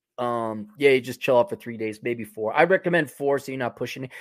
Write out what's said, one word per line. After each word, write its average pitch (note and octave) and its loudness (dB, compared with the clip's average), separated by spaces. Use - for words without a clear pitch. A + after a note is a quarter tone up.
Um, A2+ -4
yeah, C#3+ 6
you C3 6
just B2 -10
chill B2+ 4
out A#2+ 4
for A2+ -6
three A#2 -12
days, A2 -6
maybe A#2+ -4
four. A2 -6
I D#3 6
recommend F3 2
four C#3 0
so C3 -8
you're C3 -8
not A#2+ -4
pushing C3 -8
it. B2+ -14